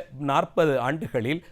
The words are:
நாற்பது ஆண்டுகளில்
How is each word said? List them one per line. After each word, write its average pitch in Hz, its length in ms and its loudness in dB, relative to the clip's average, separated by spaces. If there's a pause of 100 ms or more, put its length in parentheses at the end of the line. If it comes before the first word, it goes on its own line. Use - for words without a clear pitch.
(220)
நாற்பது 151 580 2
ஆண்டுகளில் 135 720 -4